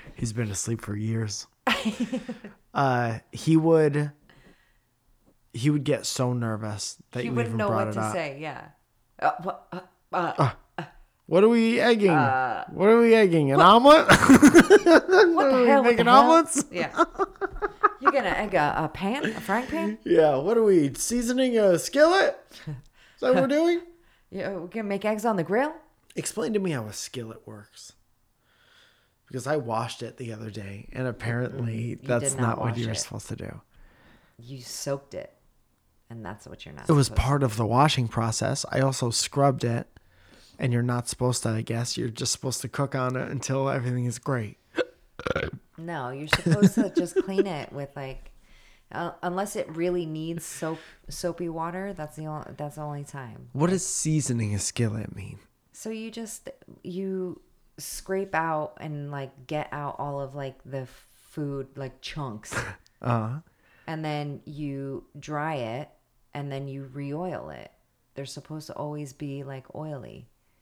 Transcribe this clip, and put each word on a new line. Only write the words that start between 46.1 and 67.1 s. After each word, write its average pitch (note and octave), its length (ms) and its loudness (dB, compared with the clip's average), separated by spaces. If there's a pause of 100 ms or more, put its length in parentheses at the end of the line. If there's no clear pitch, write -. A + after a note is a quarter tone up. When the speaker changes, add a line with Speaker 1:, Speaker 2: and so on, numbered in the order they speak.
Speaker 2:
you're C#3+ 180 -10
supposed G3 480 2
to G#3 200 0
just F3 260 -2
clean G3 240 0
it D#3 260 -8
with, C#3 220 -10
like, C3+ 380 -14 (580)
uh, E3 220 -8 (100)
unless F#3+ 340 -6
it - 200 -6
really F3 300 -2
needs D#3+ 380 -8
soap, D#3+ 340 -8 (320)
soapy E3+ 400 -6
water. F3 420 -8
That's D3+ 240 -12
the D#3 100 -12
only, D3+ 200 -10 (100)
that's D3 200 -12
the D#3 60 -12
only D3 220 -10
time. B2 480 -16
Speaker 1:
What C#3 140 0
Speaker 2:
Like F3+ 80 0
Speaker 1:
does F#3 120 -4
seasoning B2 680 -2
a G2+ 40 -2
skillet G#2+ 560 -4
mean? G2 240 -14 (340)
Speaker 2:
So - 180 -14
you A3 200 -10
just, A3 380 -14 (340)
you F#3 580 -8 (380)
scrape F#3+ 560 -6
out D#3+ 460 -2
and, D3 320 -10
like, C3+ 340 -12
get D3+ 240 -6
out C#3+ 300 -8
all C#3+ 200 -6
of, C3+ 140 -10
like, C3+ 300 -10
the C3 240 -10 (420)
food, C#3 460 -8
like, C3+ 240 -12
chunks. B2 600 -10
Speaker 1:
<laughs> - 400 -14
Uh-huh. A#2 380 -4 (480)
Speaker 2:
And D#3 180 -8
then D3 400 -6
you C#3 600 -10 (160)
dry D3+ 340 -6
it, B2 340 -8 (460)
and C#3+ 160 -10
then C#3 160 -8
you C#3 260 -12
re-oil C#3+ 580 -8